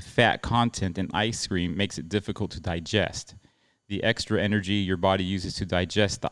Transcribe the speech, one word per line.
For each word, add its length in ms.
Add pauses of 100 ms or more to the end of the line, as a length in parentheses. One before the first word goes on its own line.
fat 400
content 560
in 160
ice 340
cream 300
makes 220
it 100
difficult 420
to 80
digest. 760 (520)
The 160
extra 380
energy 340
your 220
body 260
uses 320
to 100
digest 560
the 100